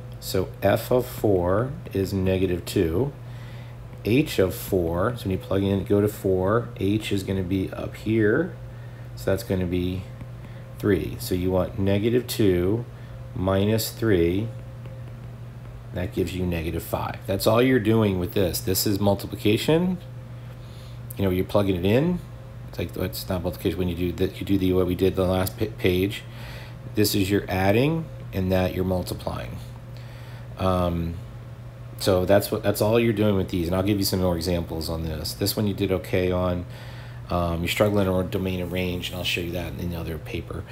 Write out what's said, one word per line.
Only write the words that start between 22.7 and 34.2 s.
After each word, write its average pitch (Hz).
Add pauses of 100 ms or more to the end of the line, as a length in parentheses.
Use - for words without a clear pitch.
like, -
it's -
not 90
multiplication 87
when 92
you 87
do 87
that. -
You 85
do 98
the, 92
what 92
we 90
did 92
the 92
last 92
pa-, - (120)
page. 95 (720)
This 104
is 98
your 98
adding, 120 (260)
and 92
that 92
you're 92
multiplying. 87 (1000)
Um, 87 (840)
so 90
that's 98
what, 107
that's 101
all 110
you're 117
doing 104
with 92
these, 85
and 92
I'll 92
give 101
you 95
some 95